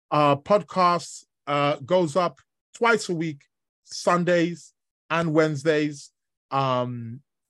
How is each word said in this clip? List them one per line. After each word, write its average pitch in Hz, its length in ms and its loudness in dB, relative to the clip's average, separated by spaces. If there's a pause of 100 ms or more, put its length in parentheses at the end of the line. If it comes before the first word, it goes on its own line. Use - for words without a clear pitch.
Uh, 147 280 4
podcasts, 180 880 0 (220)
uh, 143 380 0
goes 175 300 0
up 175 240 -2 (360)
twice 226 340 0
a 180 60 -2
week, 160 260 -6 (440)
Sundays 175 880 -2 (360)
and 165 240 -2
Wednesdays. 151 760 0 (400)
Um, 123 680 -4 (280)